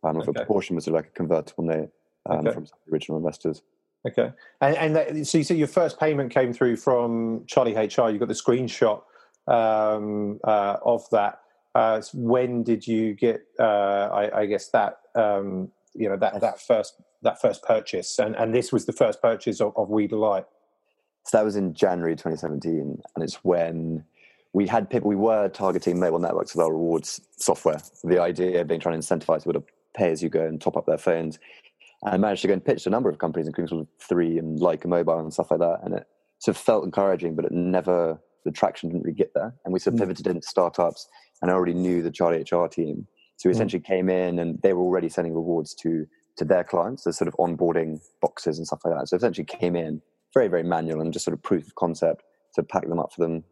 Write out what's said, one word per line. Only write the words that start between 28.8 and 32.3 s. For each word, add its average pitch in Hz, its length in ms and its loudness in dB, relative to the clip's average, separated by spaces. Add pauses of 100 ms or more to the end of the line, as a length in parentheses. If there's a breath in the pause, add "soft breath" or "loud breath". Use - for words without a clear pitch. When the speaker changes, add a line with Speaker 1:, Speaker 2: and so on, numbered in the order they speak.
Speaker 1:
to - 40 -10
incentivize 80 380 0
people 80 160 -2
to - 40 -12 (340)
pay 90 140 2
as 80 120 -4
you 82 60 -2
go 80 160 0
and 80 160 -6
top - 160 0
up - 80 -4
their 78 120 2
phones. 82 420 -2 (640 soft breath)
And 101 100 -2
I 92 40 2
managed 101 260 2